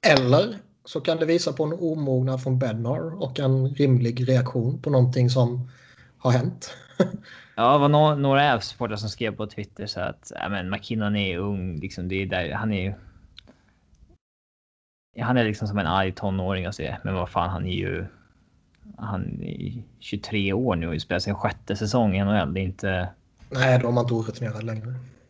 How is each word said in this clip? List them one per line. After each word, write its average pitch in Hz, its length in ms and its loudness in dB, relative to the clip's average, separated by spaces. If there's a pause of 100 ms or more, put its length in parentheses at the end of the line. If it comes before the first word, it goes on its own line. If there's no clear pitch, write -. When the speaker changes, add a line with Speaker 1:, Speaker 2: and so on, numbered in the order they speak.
Speaker 1:
Eller 151 500 6 (280)
så - 160 -6
kan 160 160 0
det 160 80 2
visa 165 280 2
på 151 100 -2
en 151 100 0
omognad 135 680 0
från 131 160 0
Bednar 135 640 -2
och 131 160 -6
en 131 360 2
rimlig 123 540 4
reaktion 123 520 2
på - 80 -4
någonting 127 400 4
som 123 400 0 (480)
har 127 140 0
hänt. - 460 -2 (200)
<laughs> 175 100 2 (500)
Speaker 2:
Ja, 117 160 6
det 147 60 6
var 143 100 6
nå-, 151 260 6
några 139 380 4
Avs-supportrar 110 420 -4
som 104 140 -6
skrev 107 260 -4
på 107 120 -6
Twitter - 400 -10
så - 120 -8
att, - 360 -8
ja, - 140 -6
men 92 200 -4
McKinnon 104 460 -2
är 95 220 0
ung, 92 420 -4
liksom, 90 280 -8
det 92 80 -4
är 95 100 -2
där, 90 280 -2
han 110 200 -2
är 95 100 -2
ju... 98 100 -4 (2250)
Han 123 140 2
är 120 60 6
liksom 107 240 0
som 101 100 -2
en 92 100 0
arg 92 240 2
tonåring 95 560 -2
och 98 80 -8
så, 71 280 -6
men 98 100 -4
vad 90 160 -2
fan, 87 200 0
han 92 160 -4
är 92 80 -4
ju... 92 320 -4 (920)
Han 98 460 -6
är 107 400 -10 (160)
tjugotre 101 540 -4
år 113 220 0
nu 82 200 -2
och 78 60 -4
spelar 87 180 -2
sin 101 160 -2
sjätte - 400 -4
säsong 107 400 0
i 95 40 0
N 101 80 2
H 101 60 2
L. 82 200 0
Det 95 60 -2
är 95 40 -2
inte 92 460 -4 (400)
Speaker 1:
Nej, 131 300 4
då 120 80 0
är 120 40 0
man 120 120 2
inte 120 100 0
orutinerad 110 500 -6
längre. 113 300 -8 (360)